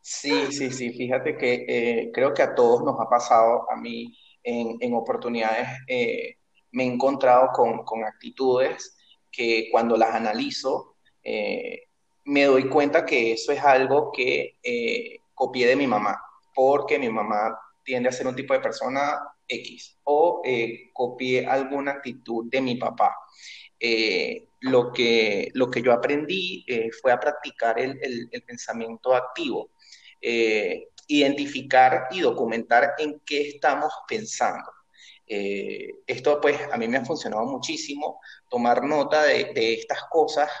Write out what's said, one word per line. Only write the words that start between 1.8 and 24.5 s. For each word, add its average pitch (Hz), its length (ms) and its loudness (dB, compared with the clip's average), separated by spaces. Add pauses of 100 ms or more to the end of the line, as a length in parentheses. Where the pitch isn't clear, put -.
creo 135 180 2
que 156 100 2
a 131 120 0
todos 120 280 4
nos 120 180 -2
ha 113 100 -2
pasado, 120 600 4
a 117 60 -2
mí 117 400 -10 (260)
en, 117 380 -4
en 120 140 -2
oportunidades, 117 760 -2 (180)
eh, 120 500 -2 (360)
me 127 120 0
he - 20 0
encontrado 131 680 4
con, 113 300 0
con 113 200 -6
actitudes 127 920 -2 (340)
que 117 400 0
cuando 117 280 2
las 113 160 4
analizo, 113 840 -4 (260)
eh, 104 600 -6 (420)
me 143 200 4
doy 135 260 6
cuenta 151 340 4
que 113 280 2
eso 113 200 -4
es 143 100 -2
algo 139 500 4
que, - 500 -4
eh, 117 560 -4 (160)
copié 127 320 0
de 131 100 6
mi 143 100 2
mamá, 104 320 0 (360)
porque 139 440 2
mi 127 120 -2
mamá 107 480 -2 (260)
tiende 127 240 0
a 123 40 0
ser - 140 -4
un 127 100 -4
tipo 135 180 -2
de 131 60 2
persona 139 580 -2 (280)
X, 123 580 -12
o, 151 400 2
eh, 117 500 -2
copié 127 520 -2
alguna 139 460 -2
actitud 117 580 -8
de 131 120 0
mi 123 140 -2
papá. - 380 0 (680)
Eh, 107 680 0 (140)